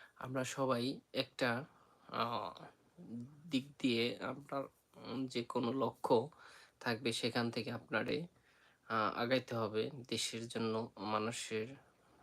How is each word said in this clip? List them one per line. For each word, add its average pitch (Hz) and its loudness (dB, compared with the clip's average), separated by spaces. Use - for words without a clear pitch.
আমরা 127 -2
সবাই 131 0
একটা, 123 2
আহ, 113 -2
দিক 254 0
দিয়ে 117 4
আপনার, 139 -4
উম, 117 -4
যে 120 -2
কোনো 117 0
লক্ষ্য 127 4
থাকবে, 117 0
সেখান 117 2
থেকে 117 -4
আপনারে, 120 0
আহ, 110 2
আগাইতে 123 2
হবে 110 0
দেশের 113 -2
জন্য, 113 0
মানুষের 107 -2